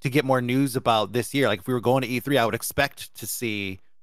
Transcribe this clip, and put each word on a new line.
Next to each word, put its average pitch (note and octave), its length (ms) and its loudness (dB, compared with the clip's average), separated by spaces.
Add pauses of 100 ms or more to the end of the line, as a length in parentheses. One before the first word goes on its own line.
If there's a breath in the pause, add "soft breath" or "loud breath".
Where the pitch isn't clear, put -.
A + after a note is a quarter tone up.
to C#3+ 80 -4
get C3+ 160 2
more B2+ 160 2
news B2+ 340 0
about A2 380 2
this A#2+ 200 -2
year. C3+ 140 2
Like, G#2 120 0
if - 80 -10
we B2+ 60 0
were B2 80 0
going B2 200 4
to B2 80 -4
E B2 100 -2
three, C#3 180 0
I A#2 80 6
would A2 100 0
expect - 600 -4
to - 120 -12
see G2+ 520 -6 (240)